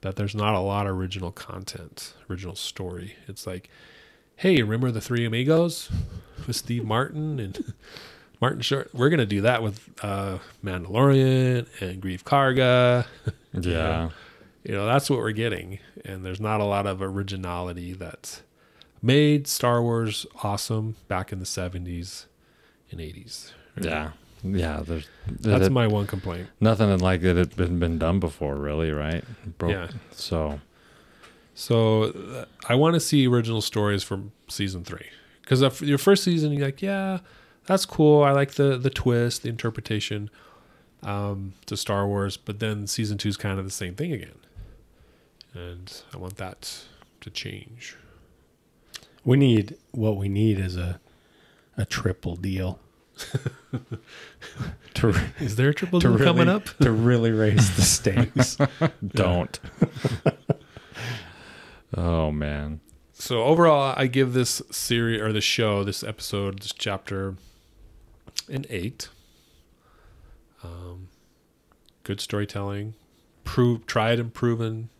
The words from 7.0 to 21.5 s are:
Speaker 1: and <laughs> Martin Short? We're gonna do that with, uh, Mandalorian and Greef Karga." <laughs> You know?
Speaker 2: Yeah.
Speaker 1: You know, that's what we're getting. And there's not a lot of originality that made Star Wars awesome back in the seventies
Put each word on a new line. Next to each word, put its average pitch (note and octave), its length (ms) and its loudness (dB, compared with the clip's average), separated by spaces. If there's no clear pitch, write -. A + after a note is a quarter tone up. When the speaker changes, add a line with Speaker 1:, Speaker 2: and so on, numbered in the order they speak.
Speaker 1:
and - 340 -8
<laughs> - 360 -16
Martin B2 200 0
Short? C#3 340 -4
We're B2 160 4
gonna C#3+ 160 2
do G2+ 140 0
that A#2 220 4
with, G#2+ 180 -4
uh, G2 360 -4
Mandalorian B2+ 1040 2
and F#2+ 220 -6
Greef F#2 200 -4
Karga." B2+ 840 4
<laughs> - 100 -4
You F#2 80 -4
know? F2 80 0
Speaker 2:
Yeah. D#2+ 400 0
Speaker 1:
You - 120 -8
know, G2+ 120 -2
that's C3+ 220 2
what C3+ 120 2
we're A2 120 -2
getting. G2 460 -4
And F#2+ 200 -10
there's F#2 160 -8
not G#2+ 200 0
a G#2 40 2
lot G2+ 220 0
of F#2+ 140 -4
originality F#2 960 -6
that - 480 -14
made C#3+ 460 4
Star A#2+ 340 2
Wars A#2 440 -2
awesome A2 520 -2
back F#2 240 -4
in G2 80 -8
the F2+ 60 -8
seventies F2+ 800 -8